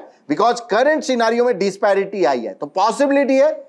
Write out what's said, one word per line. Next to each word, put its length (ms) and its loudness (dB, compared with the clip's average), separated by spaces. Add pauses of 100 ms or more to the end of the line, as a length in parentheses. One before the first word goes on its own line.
(300)
because 300 0 (100)
करंट 320 2
सिनेरियो 420 0
में 140 0
डिस्पैरिटी 640 -2
आई 160 0
है, 140 -8
तो 120 -10
पॉसिबिलिटी 720 0
है 160 4 (160)